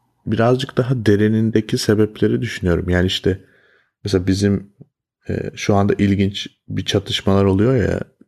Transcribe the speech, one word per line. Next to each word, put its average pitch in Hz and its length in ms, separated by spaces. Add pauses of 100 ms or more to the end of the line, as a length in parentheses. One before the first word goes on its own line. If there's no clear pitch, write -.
(260)
birazcık 120 500
daha 123 300
derinindeki 110 720
sebepleri 107 640
düşünüyorum. 87 460
Yani 90 180
işte 92 380 (600)
mesela 95 220
bizim, 98 460 (560)
e, - 260
şu - 200
anda 101 240
ilginç 98 480 (220)
bir 101 160
çatışmalar 98 600
oluyor 101 320
ya 92 240 (280)